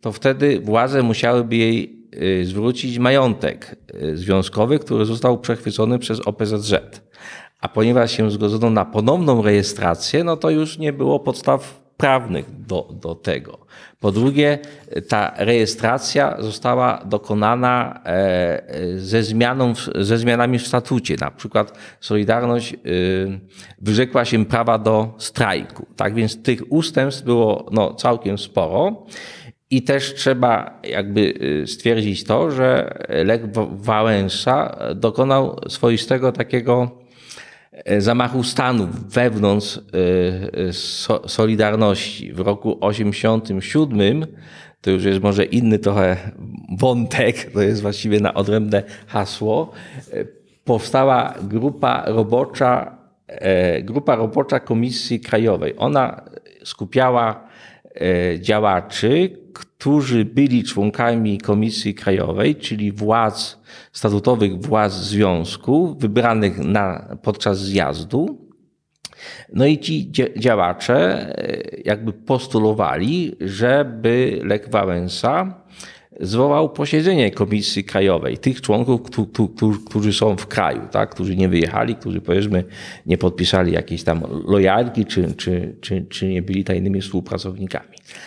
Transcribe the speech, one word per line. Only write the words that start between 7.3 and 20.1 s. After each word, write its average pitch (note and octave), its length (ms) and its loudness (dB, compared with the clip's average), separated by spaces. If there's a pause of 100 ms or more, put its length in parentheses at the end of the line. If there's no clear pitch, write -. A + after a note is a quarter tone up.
A - 80 -4
ponieważ A#2 440 2
się A2 180 2
zgodzono G#2+ 400 0
na G#2+ 140 2
ponowną B2+ 580 2
rejestrację, G2+ 840 2
no E3 120 0
to D#3+ 140 0
już D#3 280 0
nie D3+ 140 -2
było C#3 280 0
podstaw - 600 -2 (160)
prawnych A#2+ 480 2 (220)
do, F#2 220 -4 (140)
do E2 120 -8
tego. - 520 -6 (340)
Po G#2 120 2
drugie, C#3 460 4 (500)
ta G#2 280 0
rejestracja A#2 1040 0
została B2 640 -2
dokonana, A#2+ 1040 -2
e, F2+ 560 0 (340)
ze F#2+ 260 0
zmianą A#2+ 520 0
w, - 160 -8 (100)
ze G#2+ 180 2